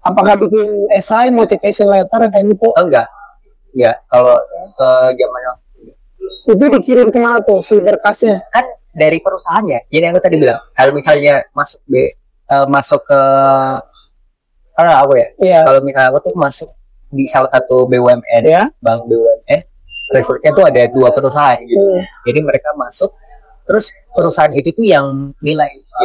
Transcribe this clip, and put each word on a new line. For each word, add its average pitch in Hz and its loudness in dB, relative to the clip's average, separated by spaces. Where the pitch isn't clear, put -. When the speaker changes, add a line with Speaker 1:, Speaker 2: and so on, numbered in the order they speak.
Speaker 1:
Apakah 196 0
bikin 208 -2
esai, 220 0
motivation 214 0
letter, 202 0
kayak 202 0
gitu? 208 0
Speaker 2:
Oh, 214 2
enggak. - 0
Enggak, - -2
kalau 123 4
sejaman 127 0
waktu. - -20
Speaker 1:
Itu 214 2
dikirim 247 2
kemana 233 0
tuh, 190 0
si 214 0
berkasnya? 202 0
Speaker 2:
Kan - -2
dari 160 0
perusahaannya, 185 -4
jadi 160 -2
yang 170 -2
aku 185 0
tadi 170 2
bilang, 120 -2
kalau 135 2
misalnya 143 0
masuk - -8
B, 131 -4
eh, 139 2
masuk 139 -2
ke, 139 2
karena 165 2
aku 139 2
ya, 117 2
Speaker 1:
Iya. 180 2
Speaker 2:
kalau 139 4
misalnya 135 0
aku 139 0
tuh 180 -6
masuk 151 -6
di 139 -6
salah 131 -2
satu 127 0
B 123 0
U 123 2
M 120 2
N, 117 0
Speaker 1:
Iya. 165 4
Speaker 2:
bank 117 -4
B 117 -2
U 117 0
M 113 0
N, 120 0
rekrutnya 127 0
tuh 190 4
ada 123 2
dua 123 2
perusahaan 135 0
gitu. 120 -2
Speaker 1:
Hmm. 196 0
Speaker 2:
Jadi 156 -2
mereka 139 -4
masuk, - -8
terus 214 -4
perusahaan 165 0
itu 143 -4
tuh 226 -4
yang 139 -2
nilai 151 -4
gitu. - -20